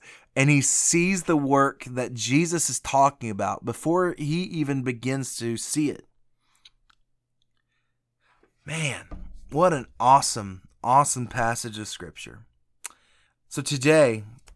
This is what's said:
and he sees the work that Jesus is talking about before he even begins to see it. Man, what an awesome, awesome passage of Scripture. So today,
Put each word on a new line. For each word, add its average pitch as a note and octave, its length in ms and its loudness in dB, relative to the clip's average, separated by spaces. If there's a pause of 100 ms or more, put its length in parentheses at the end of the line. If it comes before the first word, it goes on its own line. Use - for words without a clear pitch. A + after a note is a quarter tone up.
(360)
and C3+ 140 4
he D3 120 6
sees F3 640 0
the E3 140 2
work C#3 480 2
that B2 280 -6
Jesus D3 560 0
is C3 100 -6
talking C#3 500 0
about G2+ 340 -4
before E3 540 0
he D3+ 260 -2
even C#3+ 400 -4
begins B2+ 540 -6
to A#2 180 -4
see D3 340 -4
it. - 160 -10 (2500)
Man, D3 400 -6 (440)
what E3 220 2
an C#3 140 -2 (140)
awesome, A2+ 640 2 (200)
awesome B2+ 440 2
passage A2+ 520 -4
of G#2+ 80 -10
Scripture. - 580 -16 (1000)
So - 140 -6
today, C3+ 640 4 (320)